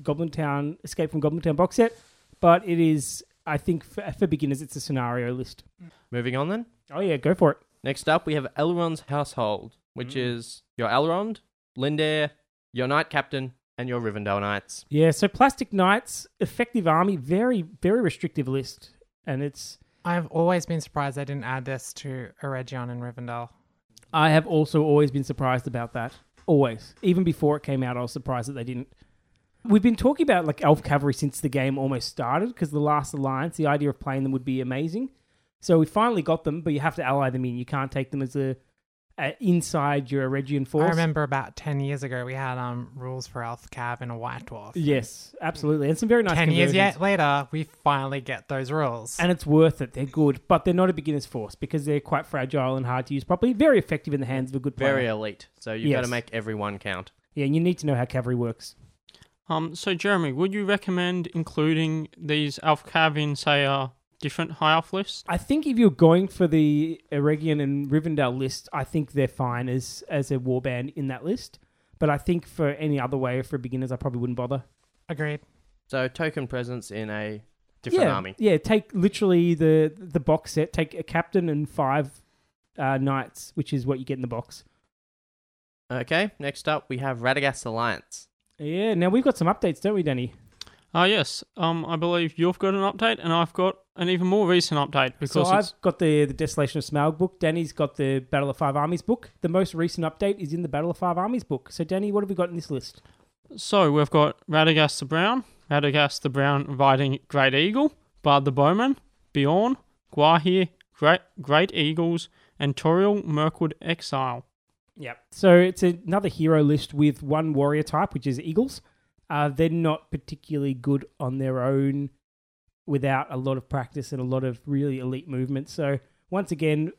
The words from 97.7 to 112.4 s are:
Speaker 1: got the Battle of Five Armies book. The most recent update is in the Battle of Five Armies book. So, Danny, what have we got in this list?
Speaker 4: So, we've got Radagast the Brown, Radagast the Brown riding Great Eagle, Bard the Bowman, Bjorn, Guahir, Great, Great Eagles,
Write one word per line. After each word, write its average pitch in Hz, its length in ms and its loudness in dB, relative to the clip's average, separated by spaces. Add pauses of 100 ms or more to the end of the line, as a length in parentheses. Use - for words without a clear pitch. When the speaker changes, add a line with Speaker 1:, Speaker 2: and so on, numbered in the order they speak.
Speaker 1:
got 147 240 -4
the 135 220 0
Battle 139 320 -2
of 131 60 -8
Five 139 200 -2
Armies 156 260 -2
book. - 280 -2 (120)
The 175 60 0
most 180 260 0
recent 165 300 -2
update 202 360 -2
is 151 120 -8
in 170 100 -4
the 165 60 -4
Battle 151 220 -2
of 170 80 -6
Five 175 200 -2
Armies 220 260 -2
book. - 260 -6
So, - 140 -6
Danny, 190 260 -2
what 202 120 0
have 196 80 -4
we 196 60 -6
got 175 140 0
in 170 60 -10
this 165 140 -10
list? - 300 -8 (560)
Speaker 4:
So, 190 360 4
we've 147 180 4
got 151 380 2
Radagast 156 500 4
the 151 60 -8
Brown, 185 400 0 (260)
Radagast 143 520 2
the 147 80 -2
Brown 139 340 2 (120)
riding 135 520 4
Great 135 260 4
Eagle, 214 380 2 (300)
Bard 143 220 6
the 143 80 2
Bowman, 185 460 4 (340)
Bjorn, 180 440 2 (380)
Guahir, 165 560 4 (240)
Great, 160 260 4 (200)
Great 151 340 2
Eagles, 165 540 -2 (300)